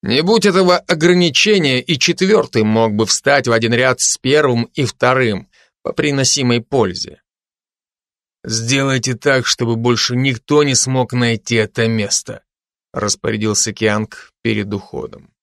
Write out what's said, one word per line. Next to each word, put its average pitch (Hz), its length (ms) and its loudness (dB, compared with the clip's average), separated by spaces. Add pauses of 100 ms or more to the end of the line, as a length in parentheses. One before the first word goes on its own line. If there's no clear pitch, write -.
Не 127 200 0
будь 208 240 2
этого 180 320 4
ограничения, 170 1000 2
и 147 180 -2
четвертый 170 680 0
мог 110 280 2
бы 107 140 0
встать 139 420 0
в 117 60 2
один 113 200 0
ряд 127 280 0
с - 160 -2
первым 131 460 2 (120)
и 147 80 -2
вторым 123 640 0 (340)
по - 120 -8
приносимой 135 680 0
пользе. - 640 -4 (1200)
«Сделайте 127 720 -2
так, 131 300 0
чтобы 117 320 -2
больше 120 400 0
никто 139 460 0
не 139 120 0
смог 127 380 0
найти 120 420 -2
это 113 320 0
место», - 560 -4 (480)
распорядился 107 800 -2
Кианг 107 720 -4
перед 104 320 -4
уходом. - 680 -12